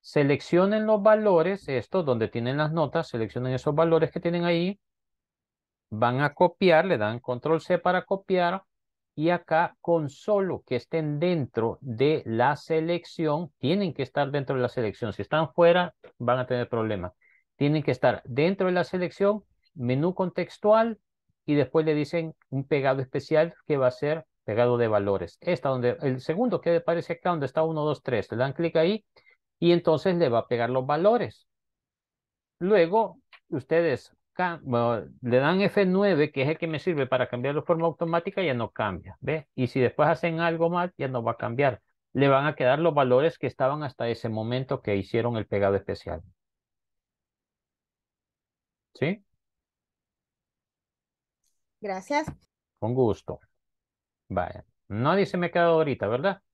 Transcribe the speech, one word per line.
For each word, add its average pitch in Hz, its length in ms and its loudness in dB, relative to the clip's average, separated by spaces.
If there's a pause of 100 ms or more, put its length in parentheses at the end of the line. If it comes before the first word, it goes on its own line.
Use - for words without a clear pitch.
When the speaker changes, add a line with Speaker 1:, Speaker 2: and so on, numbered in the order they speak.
Speaker 1:
Seleccionen 175 840 0
los 214 160 2
valores, 202 640 4
estos 143 360 -2
donde 113 240 0
tienen 120 280 -4
las 151 160 -2
notas, 160 360 -2
seleccionen 123 460 -4
esos 143 200 -2
valores 165 360 2
que 175 100 -10
tienen 175 240 -2
ahí. 175 360 -2 (1080)
Van 120 300 0
a 143 140 0
copiar, 175 520 4
le 170 120 0
dan 110 220 -2
control 147 400 -2
C 180 180 -2
para 180 260 0
copiar. 185 580 -2 (520)
Y 156 160 0
acá 170 500 0
con 160 300 0
solo 190 560 -2
que 127 100 -2
estén 151 420 -4
dentro 143 600 -2
de 135 440 0
la 113 320 0
selección, 165 1000 -4
tienen 175 340 -2
que 139 120 -8
estar 143 260 -2
dentro 143 260 -4
de 127 60 0
la 120 60 0
selección. 107 440 -6
Si - 100 -10
están 156 300 -2
fuera, 170 420 2 (240)
van 123 200 0
a 127 80 -4
tener 120 220 -4
problemas. 110 440 -4 (440)
Tienen 147 260 0
que 151 80 -2
estar 120 340 0
dentro 180 440 -2
de 180 40 0
la 180 120 0
selección, 202 580 -2 (320)
menú 139 400 -2
contextual, 208 840 0 (460)
y 147 120 0
después 156 280 2
le 156 100 2
dicen 156 400 -4 (140)
un 139 160 -6
pegado 135 380 0
especial 156 520 0 (120)
que 151 100 0
va 131 120 4
a - 20 4
ser 151 340 -4 (200)
pegado 120 340 2
de 117 100 2
valores. 101 520 0
Esta 170 280 -2
donde, 123 340 0
el 131 180 -2
segundo 190 400 -2
que 170 160 0
aparece 170 380 -2
acá - 160 -4
donde 151 160 -2
está 160 180 0
uno, 156 200 -2
dos, 151 180 -2
tres. 117 280 -4
Le 107 80 -6
dan 135 140 -2
clic 170 240 -2
ahí 180 280 0 (540)
y 170 140 4
entonces 170 440 2
le 170 120 2
va 117 120 2
a - 60 -8
pegar 117 240 0
los 131 160 -2
valores. 170 640 0 (1120)
Luego, 190 600 2 (280)
ustedes 160 640 -2 (220)
ca-, 175 280 -4
bueno, 117 440 0 (160)
le 120 160 2
dan 160 220 2
F 202 260 2
nueve, 180 460 2
que 135 100 -2
es 135 60 0
el 160 100 -2
que 170 100 -6
me 156 100 -6
sirve 147 280 -2
para 127 220 0
cambiar 127 260 -4
de 151 80 -2
forma 165 240 0
automática, 170 560 -4
ya 147 120 0
no 117 160 -4
cambia, 95 500 -6
¿ve? 147 340 -6
Y 127 140 -2
si 135 120 -2
después 147 280 2
hacen 165 320 0
algo 165 300 0
mal, 180 260 -2
ya 135 120 -6
no 127 140 -4
va 117 100 -2
a - 40 -6
cambiar. 120 460 -2 (300)
Le 139 160 4
van 135 180 4
a 151 100 -2
quedar 135 220 2
los 160 160 2
valores 139 440 4
que - 80 -6
estaban 139 360 -2
hasta 123 260 -6
ese 117 200 -4
momento 120 540 -4
que 101 140 0
hicieron 117 400 -2
el 104 100 -6
pegado 101 300 0
especial. - 460 -8 (2750)
¿Sí? 185 300 -4 (2500)
Speaker 2:
Gracias. 208 460 -4 (520)
Speaker 1:
Con 113 160 -4
gusto. 120 460 -2 (880)
Vaya. 90 360 -6 (240)
Nadie 151 380 0
se - 100 -8
me 175 120 -2
ha - 40 -4
quedado 170 220 4
ahorita, 147 340 0
¿verdad? 143 340 -2 (100)